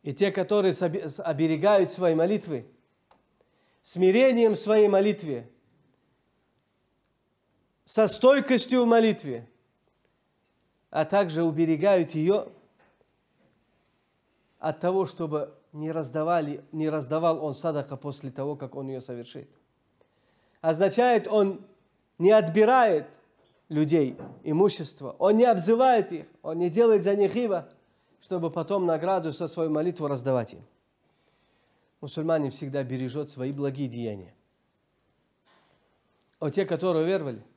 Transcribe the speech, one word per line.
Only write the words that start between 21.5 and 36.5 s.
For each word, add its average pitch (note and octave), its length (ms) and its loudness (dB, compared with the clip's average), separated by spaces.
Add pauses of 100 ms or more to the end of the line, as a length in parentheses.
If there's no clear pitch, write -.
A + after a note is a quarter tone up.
не F#3 140 4
отбирает G#3+ 760 4 (600)
людей D3+ 500 0 (260)
имущество, D#3 760 -2
он G3+ 160 4
не A#3 80 6
обзывает A3+ 680 2
их, D#3 140 -12 (140)
он E3 180 -8
не F3 100 0
делает G#3+ 340 4
за G3 120 0
них G3 200 2
ива – G#3+ 320 -2 (540)
чтобы E3+ 280 -6
потом F3+ 360 -4
награду E3 480 -2
со D#3+ 160 -8
своей D#3+ 200 -4
молитвы D#3 380 -4
раздавать B2+ 460 -4
им. - 120 -20 (1300)
Мусульманин D#3 520 -2
всегда C#3 320 -6
бережет C3 460 -8
свои C3 220 -8
благие C#3 380 -6
деяния. A2 440 -10 (2000)
О, D#3 100 -4
те, F#3+ 160 -2